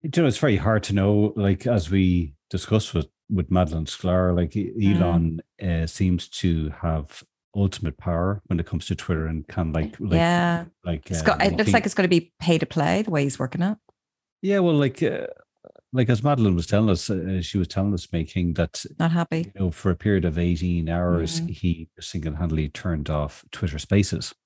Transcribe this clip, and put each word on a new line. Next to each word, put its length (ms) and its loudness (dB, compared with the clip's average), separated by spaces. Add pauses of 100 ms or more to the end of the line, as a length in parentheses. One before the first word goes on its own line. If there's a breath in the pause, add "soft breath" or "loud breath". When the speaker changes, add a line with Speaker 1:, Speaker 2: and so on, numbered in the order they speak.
Speaker 1:
You 160 -8
know, 100 4
it's 120 0
very 180 4
hard 280 2
to 80 -2
know, 420 4
like, 320 0
as 240 0
we 420 2 (160)
discussed 460 -2
with 120 -2 (220)
with 220 -2
Madeline 340 2
Sklar, 500 0
like, 200 0
E-, 220 -4
Speaker 2:
Mm. 240 4
Speaker 1:
Elon, 400 2 (200)
uh, 260 -2
seems 420 0
to 400 0 (120)
have 420 -4 (320)
ultimate 420 -2
power 500 -2
when 120 -2
it 60 -4
comes 220 -6
to 80 -2
Twitter 320 -4
and 200 -6
kind 220 -4
of 120 -4
like, 180 -6
like, 140 -4
Speaker 2:
Yeah. 520 2 (180)
Speaker 1:
like, 260 -6
Speaker 2:
It's 120 -2
Speaker 1:
uh, 40 -4
Speaker 2:
got, 160 2
it 40 2
looks 140 0
Speaker 1:
looking 140 2
Speaker 2:
like 120 2
it's 100 -2
gonna 140 2
be 300 2
pay 180 2
to 80 0
play, 360 0
the 100 -4
way 120 2
he's 160 -4
working 220 -4
it. 160 -2 (640)
Speaker 1:
Yeah, 180 2
well, 160 4
like, 260 2
uh, 260 -2 (680)
like, 160 2
as 140 2
Madeline 320 4
was 120 -2
telling 220 4
us, 200 0
uh, 320 -2
she 160 -6
was 120 0
telling 240 0
us, 180 -6
May 140 -2
King, 300 -2
that, 280 -2 (160)
Speaker 2:
Not 120 2
happy. 440 -2
Speaker 1:
you 40 -16
know, 120 0
for 200 -4
a 40 2
period 300 0
of 120 0
eighteen 520 0
hours, 520 0
Speaker 2:
Mm. 100 -6
Speaker 1:
he 360 -4 (120)
single-handedly 680 -4
turned 400 -6
off 420 -6
Twitter 280 -6
Spaces 560 0 (100)